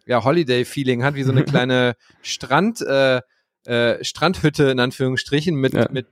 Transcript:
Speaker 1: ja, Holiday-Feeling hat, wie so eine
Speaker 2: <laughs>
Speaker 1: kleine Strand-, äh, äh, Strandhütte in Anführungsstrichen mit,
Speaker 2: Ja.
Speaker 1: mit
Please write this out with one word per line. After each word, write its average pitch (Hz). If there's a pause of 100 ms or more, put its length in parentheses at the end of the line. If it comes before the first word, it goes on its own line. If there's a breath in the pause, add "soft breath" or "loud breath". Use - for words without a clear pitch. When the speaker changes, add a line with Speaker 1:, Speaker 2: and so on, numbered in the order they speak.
Speaker 1:
ja, 120
Holiday-Feeling 127
hat, 143
wie 139
so 131
eine 135
Speaker 2:
<laughs> -
Speaker 1:
kleine 127 (240 soft breath)
Strand-, 170
äh, 131 (420)
äh, 120
Strandhütte 156
in 131
Anführungsstrichen 135
mit, 135
Speaker 2:
Ja. 113
Speaker 1:
mit 131